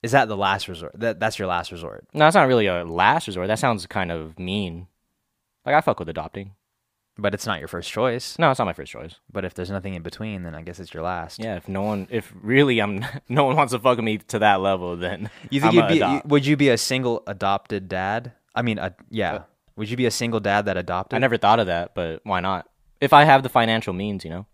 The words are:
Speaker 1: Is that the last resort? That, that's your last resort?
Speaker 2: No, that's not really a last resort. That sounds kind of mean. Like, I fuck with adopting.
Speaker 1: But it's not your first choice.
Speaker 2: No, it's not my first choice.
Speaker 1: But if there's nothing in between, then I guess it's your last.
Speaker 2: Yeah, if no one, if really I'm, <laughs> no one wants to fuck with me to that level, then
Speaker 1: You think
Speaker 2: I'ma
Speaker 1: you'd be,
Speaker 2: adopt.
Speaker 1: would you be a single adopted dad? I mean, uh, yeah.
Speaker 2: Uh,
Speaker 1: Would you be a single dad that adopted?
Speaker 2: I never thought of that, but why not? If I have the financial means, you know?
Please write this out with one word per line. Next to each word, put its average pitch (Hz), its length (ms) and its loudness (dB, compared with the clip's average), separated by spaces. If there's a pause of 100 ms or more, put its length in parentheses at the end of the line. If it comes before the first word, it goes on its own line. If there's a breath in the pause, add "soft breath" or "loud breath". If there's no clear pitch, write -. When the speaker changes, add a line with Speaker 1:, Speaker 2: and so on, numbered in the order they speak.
Speaker 1:
Is 117 100 -4
that 131 160 4
the 107 80 -6
last 98 320 -2
resort? 85 300 -12
That, 110 220 -4
that's 110 180 -2
your 95 100 -4
last 87 220 -4
resort? 82 440 -14
Speaker 2:
No, 151 100 6
that's 160 100 8
not 170 140 6
really 117 180 4
a 87 180 0
last 95 420 2
resort. 90 220 -4
That 110 100 0
sounds 113 280 0
kind 92 240 -4
of 80 280 -8
mean. 90 480 -6 (800)
Like, 135 80 0
I 156 80 4
fuck - 160 -2
with 82 100 -8
adopting. 82 440 -10 (640)
Speaker 1:
But 101 160 -2
it's 104 140 -8
not 95 140 -6
your 78 80 -12
first 87 240 -10
choice. 120 480 -4
Speaker 2:
No, 160 100 4
it's 131 80 0
not 123 60 0
my 90 80 -2
first - 180 -12
choice. 76 240 -16 (180)
Speaker 1:
But 95 120 -6
if 90 100 -10
there's 90 160 -8
nothing 95 240 -8
in 85 80 -10
between, 98 400 -10
then 82 140 -12
I 82 60 -16
guess 87 180 -16
it's 85 120 -16
your 82 120 -10
last. 85 340 -8
Speaker 2:
Yeah, 110 180 -8
if - 120 -12
no 98 140 -4
one, 101 280 -4
if 113 220 -6 (100)
really 127 380 4
I'm, 101 240 -4 (120)
<laughs> - 120 -16
no 139 160 2
one 131 120 2
wants 135 160 2
to 123 60 -2
fuck 123 200 4
with 113 60 -4
me 107 140 -2
to - 220 -6
that 101 200 6
level, 90 360 0
then 90 340 -6 (180)
Speaker 1:
You 135 120 -2
think 113 140 6
Speaker 2:
I'ma 117 80 8
Speaker 1:
you'd 104 100 4
be, - 60 4
Speaker 2:
adopt. 92 280 2
Speaker 1:
would 143 180 4
you 147 120 4
be 139 140 4
a 117 60 4
single 123 520 -2
adopted 98 600 -4
dad? 101 440 -4 (240)
I 117 60 -2
mean, 113 180 -2
uh, 95 100 -6 (200)
yeah. 101 240 -2
Speaker 2:
Uh, 101 80 -10 (340)
Speaker 1:
Would 107 140 -8
you 123 60 -6
be 123 100 0
a 110 40 2
single 113 300 -2
dad 101 260 0
that 95 100 -2
adopted? 90 400 -4
Speaker 2:
I - 40 0
never 120 160 2
thought 107 240 6
of 101 60 2
that, 87 280 -4
but 82 300 -6
why 95 160 -2
not? 92 280 -4 (320)
If 143 120 2
I 147 120 10
have 139 200 8
the 127 40 -4
financial 113 440 0
means, 98 320 -6
you 80 60 -10
know? 90 240 -12